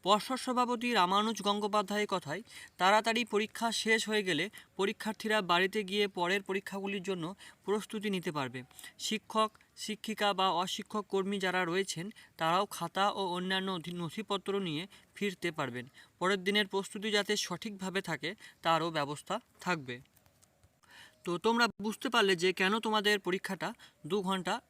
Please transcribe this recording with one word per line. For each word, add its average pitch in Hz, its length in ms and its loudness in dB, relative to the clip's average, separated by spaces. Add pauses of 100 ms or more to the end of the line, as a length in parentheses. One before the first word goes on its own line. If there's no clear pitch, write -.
পর্ষদ 208 340 4
সভাপতি 240 560 0
রামানুজ 202 500 4
গঙ্গোপাধ্যায়ের 208 640 0
কথায়, 180 360 -4 (340)
তাড়াতাড়ি 220 480 4
পরীক্ষা 214 480 -2
শেষ 214 360 2
হয়ে 214 140 2
গেলে 185 280 0 (260)
পরীক্ষার্থীরা 214 680 -2
বাড়িতে 185 420 2
গিয়ে 202 240 0
পরের 190 340 0
পরীক্ষাগুলির 196 600 -6
জন্য 180 320 -4 (300)
প্রস্তুতি 208 460 -2
নিতে 180 220 -2
পারবে। 131 300 -4 (360)
শিক্ষক, 220 540 0 (240)
শিক্ষিকা 208 580 -2
বা 190 160 4
অশিক্ষক 190 580 -2
কর্মী 196 300 0
যারা 185 260 2
রয়েছেন, 180 460 -2 (260)
তারাও 170 300 2
খাতা 190 440 0
ও 196 160 -4
অন্যান্য 185 440 -2
নথি-, 175 240 -6
নথিপত্র 196 680 -4
নিয়ে 170 260 -4 (280)
ফিরতে 185 360 -2
পারবেন। 123 360 -6 (320)
পরের 185 260 0
দিনের 208 220 2
প্রস্তুতি 196 440 -4
যাতে 208 260 2
সঠিকভাবে 190 680 -4
থাকে, 165 320 -6 (280)
তারও 165 280 4
ব্যবস্থা 151 500 -4 (200)
থাকবে। 131 400 -4 (1200)
তো 175 140 -2
তোমরা 233 300 4 (140)
বুঝতে 220 260 -4
পারলে 202 280 6
যে 185 160 2
কেন 196 260 2
তোমাদের 208 400 2
পরীক্ষাটা 190 560 -4 (320)
দু 190 160 0
ঘন্টা 190 480 -2